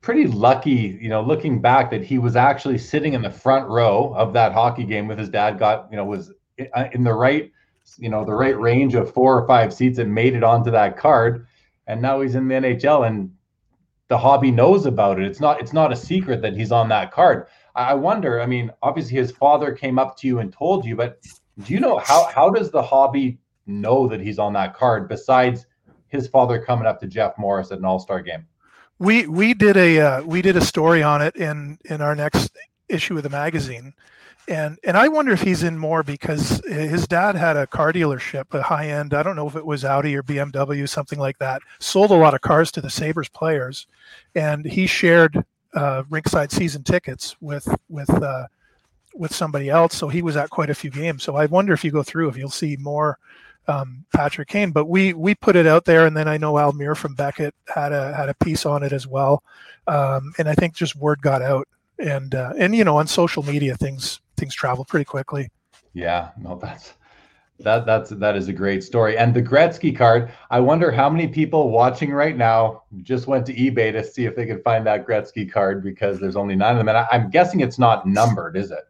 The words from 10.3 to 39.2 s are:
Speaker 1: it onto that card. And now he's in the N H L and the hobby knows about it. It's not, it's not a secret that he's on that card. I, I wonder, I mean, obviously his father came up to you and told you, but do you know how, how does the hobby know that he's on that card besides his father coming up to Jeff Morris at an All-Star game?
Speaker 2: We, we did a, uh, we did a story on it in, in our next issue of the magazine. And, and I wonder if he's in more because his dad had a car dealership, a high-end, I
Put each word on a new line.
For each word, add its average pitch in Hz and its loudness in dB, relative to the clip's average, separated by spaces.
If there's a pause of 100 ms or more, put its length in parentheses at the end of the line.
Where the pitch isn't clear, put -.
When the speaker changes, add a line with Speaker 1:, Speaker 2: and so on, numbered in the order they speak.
Speaker 1:
it 113 0
onto 117 4
that 104 2
card. 120 2 (400)
And 117 -6
now 135 0
he's 123 -2
in 131 -2
the 131 0
N 131 0
H 123 0
L 143 4
and 104 -4 (760)
the 123 0
hobby 135 4
knows 143 6
about 101 2
it. 98 0
It's 98 -8
not, 147 2
it's 120 -12
not 156 2
a 120 -4
secret 165 -4
that 104 -4
he's 104 -4
on 113 2
that 104 0
card. 165 4 (260)
I, 123 -2
I 135 2
wonder, 151 -2
I 120 -4
mean, 120 -4 (120)
obviously 135 -4
his 127 -2
father 143 2
came 131 -4
up 135 -2
to 135 -6
you 127 0
and 104 -6
told 175 -2
you, 117 -6
but 120 -6 (440)
do 117 -6
you 208 0
know 254 2
how, 160 4
how 160 4
does 156 -2
the 139 0
hobby 135 2 (260)
know 107 0
that 110 -4
he's 101 -8
on 104 -2
that 95 -2
card 110 0
besides 123 0 (440)
his 131 -6
father 120 2
coming 117 -2
up 110 -2
to 95 -12
Jeff 107 -2
Morris 98 -2
at 95 -10
an 92 -6
All-Star 92 -4
game? 85 -12 (520)
Speaker 2:
We, 208 2
we 196 0
did 202 4
a, 170 6
uh, 139 2
we 165 -4
did 185 2
a 170 4
story 165 2
on 147 2
it 156 -2
in, 151 -8
in 151 -8
our 147 -2
next - -4 (300)
issue 160 -4
of 147 -6
the 143 -6
magazine. 139 -6 (540)
And, 156 -6
and 185 0
I 233 6
wonder 302 0
if 185 2
he's 180 0
in 165 -4
more 156 -2
because 147 -4
his 156 -4
dad 190 0
had 160 0
a 139 -2
car 156 -2
dealership, 143 -4
a 143 -2
high-end, 147 -4
I 147 -2